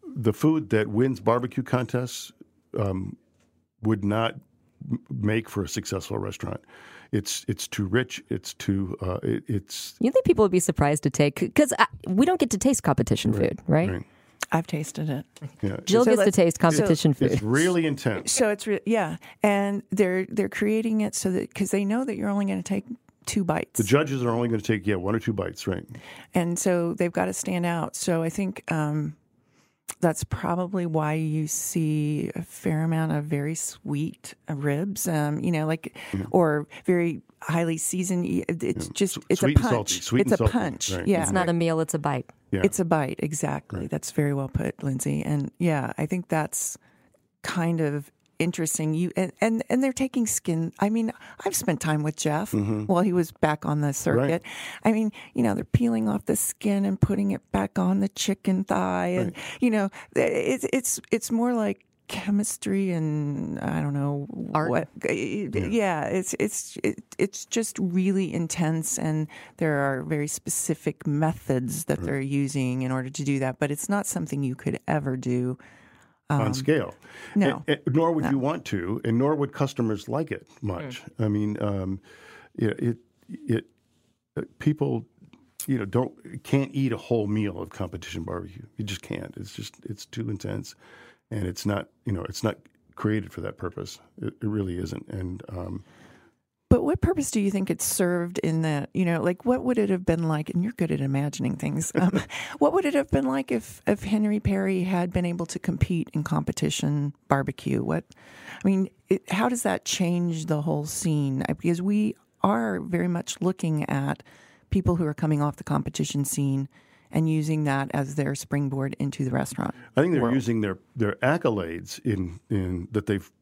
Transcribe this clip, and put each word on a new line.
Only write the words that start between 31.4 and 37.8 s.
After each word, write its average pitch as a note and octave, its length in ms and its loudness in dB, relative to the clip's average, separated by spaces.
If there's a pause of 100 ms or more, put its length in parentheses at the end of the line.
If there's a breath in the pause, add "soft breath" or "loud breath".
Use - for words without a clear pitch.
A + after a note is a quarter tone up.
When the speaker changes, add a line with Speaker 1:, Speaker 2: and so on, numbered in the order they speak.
Speaker 3:
see D3+ 840 -2
a - 80 -6
fair D#3+ 420 -2
amount D#3+ 280 0
of D3 140 -2
very D3 280 -2
sweet, - 800 -6 (160)
uh, D#3 60 -4
ribs, D3 520 -2
um, D3+ 360 0
you F3 80 2
know, D#3 160 2
like, D#3+ 280 -4 (180 loud breath)
Speaker 1:
Mm-hmm. G2 180 -2
Speaker 3:
or D3+ 340 4 (200 loud breath)
very E3+ 360 2 (220)
highly E3 340 0
seasoned. F3+ 460 -2